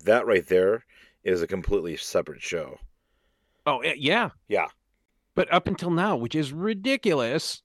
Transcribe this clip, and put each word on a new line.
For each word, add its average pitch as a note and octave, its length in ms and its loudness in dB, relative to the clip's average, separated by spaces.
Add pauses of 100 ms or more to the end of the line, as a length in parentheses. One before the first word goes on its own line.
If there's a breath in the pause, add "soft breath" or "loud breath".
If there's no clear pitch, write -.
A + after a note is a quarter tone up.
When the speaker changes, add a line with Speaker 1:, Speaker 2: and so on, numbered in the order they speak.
Speaker 1:
that G#2 220 6
right F#2+ 200 2
there F#2+ 380 4 (400 soft breath)
is F2+ 180 2
a E2 40 -2
completely F2 500 -2
separate E2 440 -4
show. D2+ 380 -8 (880)
Speaker 2:
Oh, C3+ 140 0
eh, D3+ 180 -2
yeah. E3+ 320 0 (180)
Speaker 1:
Yeah. F#2 200 0 (680)
Speaker 2:
But F3+ 180 0
up F3+ 140 2
until F3 240 -4
now, F3 260 0
which A#2 200 -4
is C#3+ 160 -2
ridiculous, F3+ 1120 -2